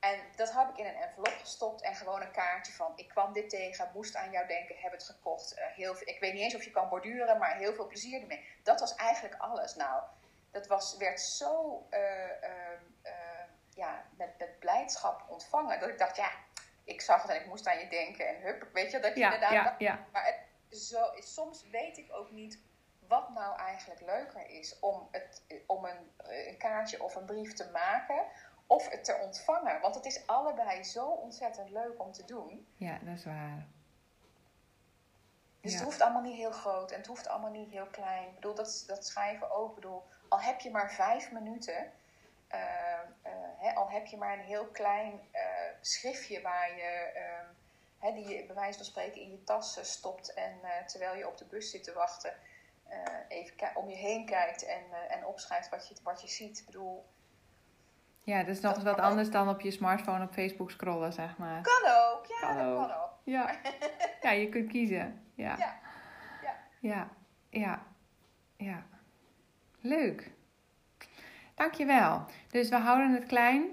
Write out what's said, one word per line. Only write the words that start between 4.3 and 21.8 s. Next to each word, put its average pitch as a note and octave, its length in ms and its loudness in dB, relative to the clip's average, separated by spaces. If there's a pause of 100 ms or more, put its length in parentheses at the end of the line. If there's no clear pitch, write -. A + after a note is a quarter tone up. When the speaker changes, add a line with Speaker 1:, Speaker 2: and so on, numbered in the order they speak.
Speaker 1:
jou F3+ 160 0
denken, E3+ 320 -6
heb F3+ 140 -6
het F3+ 120 -12
gekocht. - 500 -8
Eh, - 120 -6
heel F#3 280 -6
ve-, - 100 -12
ik - 160 -8
weet F#3+ 120 0
niet G3+ 100 -4
eens A#3+ 120 0
of A3 100 -8
je - 60 -12
kan - 180 2
borduren, A3 500 4
maar F3+ 180 2
heel G3+ 180 0
veel G#3+ 120 -6
plezier B3 340 -8
ermee." - 240 -10 (180)
Dat A3 180 8
was - 140 -2
eigenlijk A3+ 460 2
alles. - 340 -4
Nou, C3+ 280 0 (480)
dat G3+ 160 -8
was, G3 300 2
werd - 240 0
zo, D4+ 680 -2
eh, G3 340 0 (180)
ehm, F3 400 -8 (200)
eh, - 100 -12 (580)
ja, E3 320 -6 (140)
met, F3 220 -8
met - 200 -8
blijdschap - 680 2
ontvangen, - 520 2
dat - 80 0
ik A3+ 100 -6
dacht: F#3 180 4
"Ja, G3+ 140 2 (540)
ik - 160 -10
zag - 220 8
het G3+ 80 -2
en D#3+ 100 2
ik F#3 60 -10
moest F#3+ 220 -6
aan F3 100 6
je F3 100 -8
denken." E3+ 400 -2
En - 140 -4
hup, - 300 -4
weet F#3 180 2
je, C4+ 100 0
dat G#3 140 2
je C4+ 60 2
Speaker 2:
Ja, A#3 120 8
Speaker 1:
inderdaad G#3+ 200 6
Speaker 2:
ja, G#3 120 8
Speaker 1:
dacht, - 160 2
Speaker 2:
ja. G3+ 180 2 (140)
Speaker 1:
maar - 140 0
het, - 540 -4
zo, A#3 180 -6 (160)
soms - 560 -10
weet C4+ 280 -4